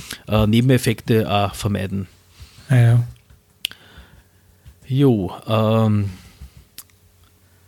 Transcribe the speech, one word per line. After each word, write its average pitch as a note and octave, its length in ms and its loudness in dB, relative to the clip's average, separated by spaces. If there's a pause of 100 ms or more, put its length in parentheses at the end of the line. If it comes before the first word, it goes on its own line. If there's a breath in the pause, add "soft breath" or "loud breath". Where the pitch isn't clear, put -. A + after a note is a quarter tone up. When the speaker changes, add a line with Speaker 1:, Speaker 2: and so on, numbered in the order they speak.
(260 loud breath)
Speaker 1:
äh, G#2+ 220 2
Nebeneffekte A#2+ 840 0
auch G2+ 240 -2
vermeiden. G2 540 -6 (600 soft breath)
Speaker 2:
Ja, C3 120 2
ja. A#2+ 240 4 (1800 loud breath)
Speaker 1:
Jo, B2+ 440 2 (140)
ähm, A2 640 0 (1600 loud breath)